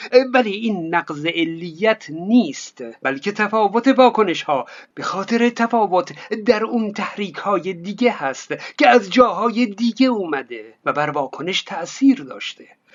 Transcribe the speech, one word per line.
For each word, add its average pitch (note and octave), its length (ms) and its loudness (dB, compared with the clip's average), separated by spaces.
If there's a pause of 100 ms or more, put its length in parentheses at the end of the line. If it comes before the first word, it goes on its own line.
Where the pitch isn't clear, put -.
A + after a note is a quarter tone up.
(340)
ولی A#3+ 160 2
این F#3+ 440 -4
نقض D#3+ 320 -4
علیت E3+ 840 -2
نیست، E3+ 720 0 (180)
بلکه C3+ 300 -4
تفاوت A3 560 0
واکنش‌ها G#3 800 2 (280)
به C#3+ 80 -12
خاطر A#3 480 0
تفاوت G#3+ 600 0 (340)
در G#3+ 180 4
اون A3 280 -2
تحریک‌های F#3+ 800 -4
دیگه G3+ 380 -2
هست C3+ 440 -6 (240)
که C#4 100 6
از A3+ 220 6
جاهای A3+ 560 2
دیگه A3+ 400 0
اومده C3+ 680 -4 (100)
و C#3 80 0
بر D3 180 0
واکنش D3 520 -4
تأثیر F#3+ 600 0
داشته. - 440 -14 (280)